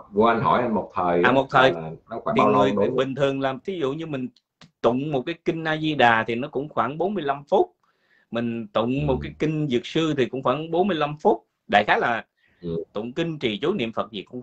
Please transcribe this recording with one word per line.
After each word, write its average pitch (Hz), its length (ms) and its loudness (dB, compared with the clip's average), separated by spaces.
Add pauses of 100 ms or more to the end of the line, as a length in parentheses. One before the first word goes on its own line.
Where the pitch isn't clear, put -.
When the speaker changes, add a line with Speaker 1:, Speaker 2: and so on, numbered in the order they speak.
(140)
Speaker 1:
của 107 120 4
anh 117 140 2
hỏi 98 220 2
anh 117 120 -2
một - 200 -4
thời 87 280 2
Speaker 2:
À, 123 60 4
Speaker 1:
á, 123 40 4
Speaker 2:
một 135 180 2
thời 131 220 6
Speaker 1:
là, 82 80 -6
là 80 100 -10 (200)
nó - 100 -10
khoảng - 160 -2
Speaker 2:
thì - 40 6
Speaker 1:
bao 107 100 4
lâu 107 120 4
Speaker 2:
người 135 140 4
Speaker 1:
đối 107 140 2
với 131 160 0
Speaker 2:
bình 135 80 -8
thường 135 260 0
làm, 131 200 -4
thí 190 200 -8
dụ 135 120 -2
như 160 140 -8
mình 131 220 -6 (520)
tụng 131 320 0
một 131 140 0
cái 170 80 -6 (100)
kinh 165 200 -2
A 156 120 0
Di 156 180 -2
Đà 117 300 6
thì 117 100 -2
nó 123 140 -4
cũng 139 200 -6
khoảng 131 300 -2
bốn 190 160 -2
mươi 170 100 -4
lăm 139 200 -4
phút. 339 300 2 (560)
Mình 117 360 -4
tụng 120 340 0
Speaker 1:
Ừ. 151 60 -2
Speaker 2:
một 131 160 0
cái 156 160 -10
kinh 151 300 -2
Dược 120 180 -2
Sư 160 300 -2
thì 127 100 0
cũng 131 160 -8
khoảng 151 280 -2
bốn 180 180 2
mươi 175 80 0
lăm 151 220 -4
phút. - 280 0 (240)
Đại 143 160 4
khái 185 140 2
là 117 240 -2 (380)
Speaker 1:
Ừ. 82 300 -6
Speaker 2:
tụng 117 200 -8
kinh 165 260 -6
trì 110 240 -4
chú 165 120 0
niệm 117 180 -4
Phật 101 200 -6
gì 98 100 -10
cũng, - 200 -14